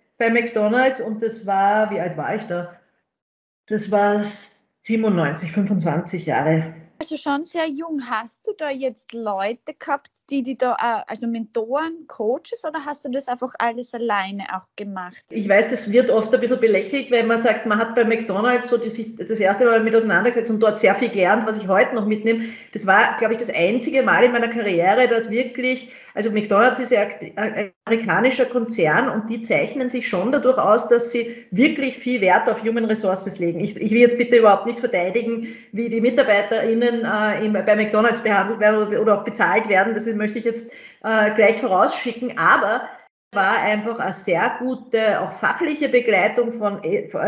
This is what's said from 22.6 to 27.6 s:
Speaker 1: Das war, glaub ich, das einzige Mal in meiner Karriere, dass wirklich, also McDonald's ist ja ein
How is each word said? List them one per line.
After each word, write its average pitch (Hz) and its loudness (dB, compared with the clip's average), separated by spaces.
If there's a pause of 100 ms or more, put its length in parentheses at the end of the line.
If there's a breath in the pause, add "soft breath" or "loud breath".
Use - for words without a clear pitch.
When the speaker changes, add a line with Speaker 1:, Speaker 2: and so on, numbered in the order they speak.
Speaker 1:
Das - -10
war, 208 4
glaub 220 0
ich, 226 -2
das 233 -6
einzige 240 0
Mal 190 4
in 240 6
meiner 233 0
Karriere, 208 2
dass 226 0
wirklich, 247 -4 (220 loud breath)
also 214 -2
McDonald's 214 2
ist 247 -2
ja 208 4 (340)
ein 208 -6 (120)